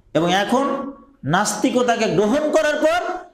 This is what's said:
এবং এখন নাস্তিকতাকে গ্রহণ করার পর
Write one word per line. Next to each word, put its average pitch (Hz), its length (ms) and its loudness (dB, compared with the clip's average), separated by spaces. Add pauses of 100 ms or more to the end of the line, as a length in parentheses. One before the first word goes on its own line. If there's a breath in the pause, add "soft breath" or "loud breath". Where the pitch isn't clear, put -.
(140)
এবং 170 200 2
এখন 220 600 -2 (300)
নাস্তিকতাকে 214 840 0
গ্রহণ 214 460 2
করার 302 240 2
পর 349 460 0 (120)